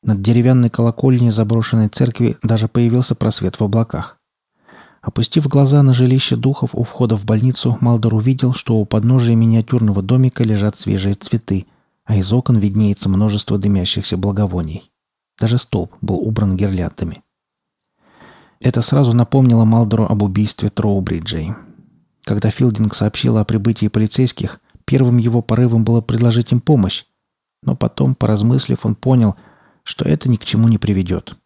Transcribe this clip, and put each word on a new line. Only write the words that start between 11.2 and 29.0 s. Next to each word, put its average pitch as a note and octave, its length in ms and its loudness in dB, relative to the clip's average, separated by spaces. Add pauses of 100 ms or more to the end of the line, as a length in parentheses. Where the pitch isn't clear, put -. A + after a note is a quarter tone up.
а A2 100 0
из F#2+ 160 -2
окон B2 260 2
виднеется G2+ 500 0
множество G#2 500 0
дымящихся G2 580 -2
благовоний. F#2 760 -4 (480)
Даже A2+ 200 0
столб - 420 -4
был - 160 -2
убран G#2 400 0
гирляндами. F2+ 680 -4 (1400)
Это B2 200 0
сразу C3+ 320 2
напомнило A#2+ 520 4
Малдеру A2 400 2
об G#2 180 0
убийстве G#2 480 -2
Троубриджей. F#2 840 -4 (680)
Когда G#2 260 0
Филдинг A2 440 0
сообщила A2 480 0
о - 20 0
прибытии G#2+ 440 -2
полицейских, - 720 -2 (240)
первым B2 340 2
его A#2 240 2
порывом A2+ 420 2
было A#2 160 2
предложить A#2 520 0
им A#2+ 80 2
помощь, A2+ 440 0 (580)
но C3 140 -2
потом, C3 380 0
поразмыслив, A2 720 0
он A2 80 0
понял – A#2+ 420 2 (460)